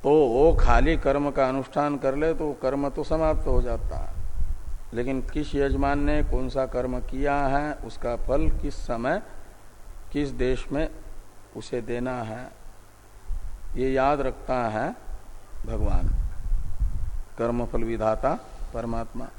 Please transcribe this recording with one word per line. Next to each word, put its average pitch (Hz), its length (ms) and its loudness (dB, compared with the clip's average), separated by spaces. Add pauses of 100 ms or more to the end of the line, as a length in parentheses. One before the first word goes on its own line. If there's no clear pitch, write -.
तो 139 80 2
वो 147 460 6
खाली 143 400 6
कर्म 143 340 2
का 139 180 2
अनुष्ठान 139 500 -2
कर 135 180 0
ले 156 180 2
तो 151 180 -2 (100)
कर्म 139 260 0
तो 147 160 -4
समाप्त 156 420 2
हो 127 160 6
जाता 117 340 -2
है, - 180 -4 (800)
लेकिन 123 300 -2
किस 151 300 -4
यजमान 139 440 2
ने 147 240 2
कौन 131 260 2
सा 131 180 0
कर्म 127 340 -4
किया 139 460 0
है, 143 300 0
उसका 120 420 -4
फल 113 340 4
किस - 240 0
समय, 131 460 -2 (920)
किस 143 180 0
देश 127 420 0
में 151 160 0 (680)
उसे 117 260 -6
देना 120 400 -4
है, 113 300 -10 (1200)
ये 131 160 0
याद 135 280 2
रखता 127 480 -2
है 120 280 -2 (680)
भगवान, 107 420 2 (1300)
कर्मफल 117 460 0
विधाता 113 540 0 (360)
परमात्मा। 117 540 -4 (100)